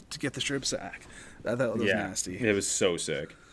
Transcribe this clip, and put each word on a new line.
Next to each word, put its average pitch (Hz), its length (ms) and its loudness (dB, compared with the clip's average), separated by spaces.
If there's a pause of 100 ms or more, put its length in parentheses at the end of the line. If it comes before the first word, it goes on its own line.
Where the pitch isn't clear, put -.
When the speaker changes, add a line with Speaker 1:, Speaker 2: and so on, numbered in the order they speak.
(120)
Speaker 1:
to - 100 -10
get 135 140 -2
the 135 60 -4
strip 135 240 -2
sack. - 420 -4 (360)
That, 120 160 0
that 117 180 2
was 117 120 0
Speaker 2:
Yeah. 92 80 6
Speaker 1:
nasty. 92 420 -2
Speaker 2:
It 110 160 6
was 101 140 2
so 92 280 4
sick. 76 380 -4 (180)